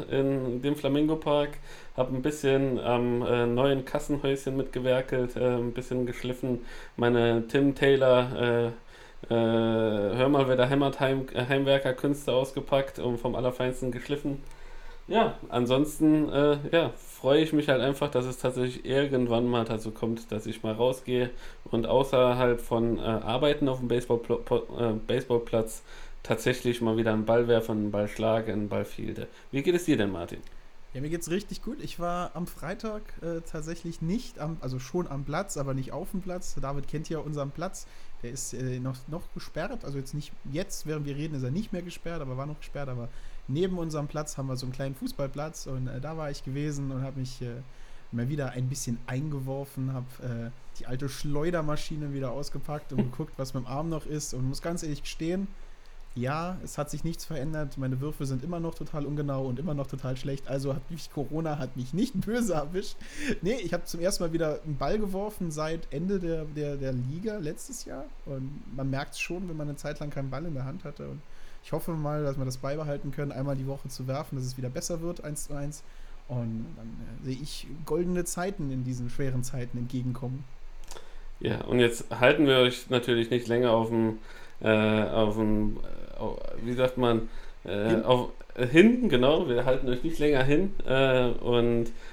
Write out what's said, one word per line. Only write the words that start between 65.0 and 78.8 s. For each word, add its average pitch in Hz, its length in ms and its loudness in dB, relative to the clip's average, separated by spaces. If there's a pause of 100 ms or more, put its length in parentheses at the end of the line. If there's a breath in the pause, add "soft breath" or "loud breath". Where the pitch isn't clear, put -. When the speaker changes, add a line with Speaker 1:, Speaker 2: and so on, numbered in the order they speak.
Speaker 2:
geworfen 196 500 -2
seit 156 420 -4
Ende 180 280 0
der, 165 240 -2
der, 147 320 -4
der 131 160 -2
Liga 160 460 -4
letztes 175 460 -8
Jahr. - 200 -10 (220)
Und 139 360 -8 (140)
man 135 140 -2
merkt's 135 280 -4
schon, 175 300 -4
wenn 165 80 -6
man 147 120 -4
eine 143 80 -6
Zeit 147 220 -6
lang 147 120 -6
keinen 135 200 -4
Ball 139 160 -6
in 165 80 -2
der 127 100 -2
Hand 151 200 -8
hatte. 143 240 -10
Und 139 120 -10 (440 soft breath)
ich - 80 -6
hoffe 160 180 -2
mal, 151 320 0
dass 139 160 0
wir 135 60 0
das 127 140 -4
beibehalten 143 520 -4
können, 143 220 -4
einmal 139 240 -2
die 131 100 -4
Woche 139 220 -6
zu 127 180 -8
werfen, 139 300 -4
dass 127 80 -4
es 131 120 -4
wieder 123 120 -4
besser 170 320 -4
wird, 170 240 -6
eins 151 240 -6
zu 143 60 -4
eins. 143 280 -4 (460 soft breath)
Und 117 360 -2 (120)
dann, 113 200 -12 (280)
äh, - 0 -
sehe 131 180 -4
ich - 240 -8 (200)
goldene 175 380 2
Zeiten 175 460 -4
in 127 140 -2